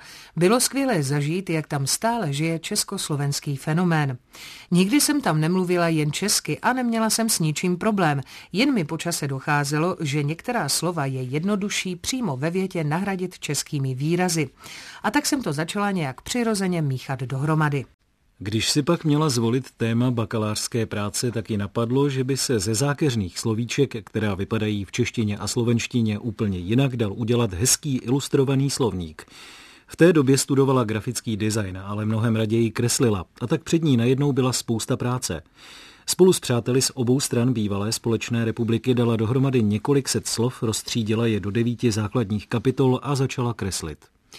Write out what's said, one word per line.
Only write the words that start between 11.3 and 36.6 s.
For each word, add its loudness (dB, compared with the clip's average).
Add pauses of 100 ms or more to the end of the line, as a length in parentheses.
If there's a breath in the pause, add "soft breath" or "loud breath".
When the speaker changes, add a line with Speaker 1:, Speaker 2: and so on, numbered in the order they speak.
Speaker 1:
přímo -4
ve -2
větě -2
nahradit -2
českými -4
výrazy. 0 (540 loud breath)
A 0
tak 0
jsem 0
to -2
začala -2
nějak -4
přirozeně 0
míchat -2
dohromady. 0 (580)
Speaker 2:
Když 0
si 2
pak 0
měla 2
zvolit 0 (100)
téma 2
bakalářské -2
práce, -4
tak -6
ji 0
napadlo, 0
že -2
by -2
se 0
ze 0
zákeřných 0
slovíček, 0
která -2
vypadají -2
v -20
češtině 0
a -6
slovenštině 0
úplně -2
jinak, 0
dal 0
udělat 0
hezký 0
ilustrovaný 2
slovník. -4 (640 loud breath)
V -18
té 8
době 4
studovala 4
grafický -4
design, -2
ale -6
mnohem 2
raději 2
kreslila, 0 (160)
a -4
tak -2
před 0
ní 4
najednou 2
byla 2
spousta -2
práce. -4 (640 loud breath)
Spolu 6
s 0
přáteli 2